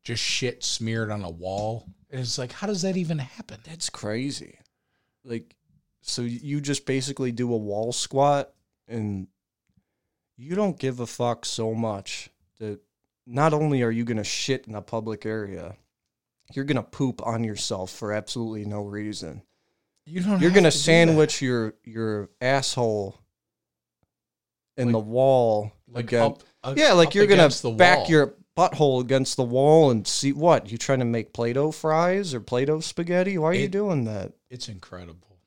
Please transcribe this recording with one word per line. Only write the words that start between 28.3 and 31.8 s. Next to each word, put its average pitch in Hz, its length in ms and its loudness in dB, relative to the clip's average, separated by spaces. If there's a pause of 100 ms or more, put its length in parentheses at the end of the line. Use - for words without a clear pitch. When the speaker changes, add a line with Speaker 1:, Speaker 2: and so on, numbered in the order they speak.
Speaker 2:
butthole 147 440 4
against 131 360 0
the 135 60 0
wall 139 480 6
and 110 160 0
see 139 260 0
what? 139 380 2
You 113 80 -8
trying 135 220 0
to 123 40 0
make 117 280 -2
Play-Doh 131 400 -2
fries 170 600 0